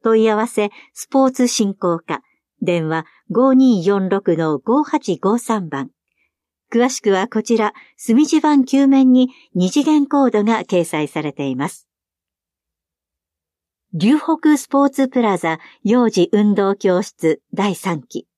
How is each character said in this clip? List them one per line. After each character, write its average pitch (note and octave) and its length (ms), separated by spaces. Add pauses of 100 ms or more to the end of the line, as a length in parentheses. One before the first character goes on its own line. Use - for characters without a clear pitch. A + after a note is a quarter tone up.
問 A3 220
い A3 60
合 G#3 80
わ A3+ 100
せ、 G#3 220 (240)
ス - 140
ポ C4+ 180
ー C4 60
ツ B3+ 160
振 G3+ 260
興 F3 260
課。 - 220 (400)
電 E3+ 260
話、 D#3+ 180 (240)
五 B3+ 240
二 B3 300
四 F#3+ 260
六 F#3 280
の D#3+ 220
五 - 240
八 G3 340
五 G#3 200
三 G#3 320
番。 C3+ 220 (800)
詳 A#3+ 180
し - 120
く G3+ 100
は F#3+ 160
こ A3 140
ち A#3 160
ら、 G#3+ 160 (240)
墨 B3+ 280
字 D4+ 160
盤 D4 220
球 C4+ 240
面 C4+ 240
に B3+ 180 (260)
二 F3+ 140
次 C#4+ 140
元 D4+ 240
コ C#4 180
ー A#3+ 40
ド G#3 140
が A3 200
掲 F3 220
載 D3+ 220
さ D#3 140
れ D3 120
て C#3 140
い C3 80
ま C#3 120
す。 - 200 (2000)
龍 G#3 240
北 D4+ 400
ス - 100
ポ C#4+ 180
ー C#4 40
ツ C4+ 180
プ C4 140
ラ G3+ 160
ザ D#3+ 220 (240)
幼 A#3 260
児 F3 220
運 G#3 220
動 G3 220
教 F#3 260
室 - 400 (120)
第 G3 220
三 E3 280
期。 - 240 (100)